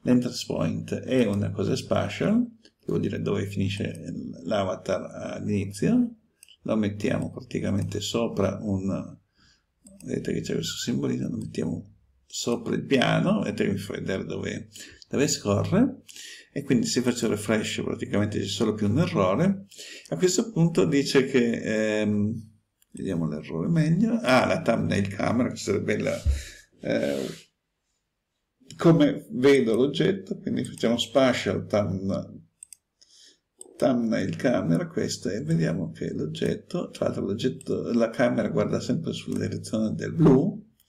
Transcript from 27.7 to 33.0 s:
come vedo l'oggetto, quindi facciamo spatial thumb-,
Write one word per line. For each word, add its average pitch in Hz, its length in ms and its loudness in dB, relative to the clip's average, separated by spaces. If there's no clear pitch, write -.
come 147 540 4
vedo 123 440 6
l'oggetto, 151 640 0
quindi - 260 -2
facciamo 117 320 0
spatial 123 680 2
thumb-, 98 720 -2